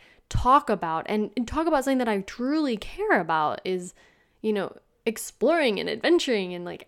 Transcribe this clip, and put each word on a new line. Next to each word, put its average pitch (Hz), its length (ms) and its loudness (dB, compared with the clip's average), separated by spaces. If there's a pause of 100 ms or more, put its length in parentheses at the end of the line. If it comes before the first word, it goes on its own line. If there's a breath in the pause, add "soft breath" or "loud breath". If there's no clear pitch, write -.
(280 soft breath)
talk 269 400 4
about, 165 400 -2
and, 214 280 -2
and 240 100 -2
talk 311 200 -2
about 320 180 2
something 269 140 2
that 240 100 0
I 202 120 0
truly 262 560 -2
care 311 440 0
about 156 440 0
is, 180 300 -6 (480 soft breath)
you 220 100 0
know, 196 240 -4 (300)
exploring 233 720 0
and 170 80 -4
adventuring 226 640 0
and, 175 100 -10
like, 175 240 -12